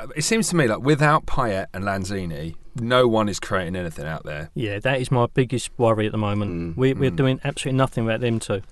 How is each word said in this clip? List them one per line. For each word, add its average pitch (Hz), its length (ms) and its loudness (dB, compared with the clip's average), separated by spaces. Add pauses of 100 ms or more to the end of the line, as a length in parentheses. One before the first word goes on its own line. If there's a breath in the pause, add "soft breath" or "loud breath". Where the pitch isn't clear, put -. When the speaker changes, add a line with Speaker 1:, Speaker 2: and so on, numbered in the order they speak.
(160)
Speaker 1:
it 151 80 -2
seems 226 260 0
to 180 60 0
me 147 120 4
like 107 140 0
without 147 440 4
Payet 101 480 0
and 95 100 -6
Lanzini, 92 720 -4 (200)
no 123 320 4
one 110 220 4
is 95 100 -4
creating 92 360 -2
anything 85 300 -6
out 78 200 -6
there. 76 280 -8
Speaker 2:
Yeah, 104 260 -4
that 131 200 0
is 127 120 -4
my 120 220 4
biggest 127 440 0
worry 113 300 4
at 101 40 -4
the 110 60 -4
moment. 95 580 -2
Speaker 3:
Mm. - 20 -6
Speaker 2:
We, 131 160 4
we're 135 180 2
Speaker 1:
Mm. - 40 -4
Speaker 2:
doing 131 280 2
absolutely 135 340 -2
nothing 127 280 2
without 113 160 0
them 113 180 2
two. 101 220 -2 (100)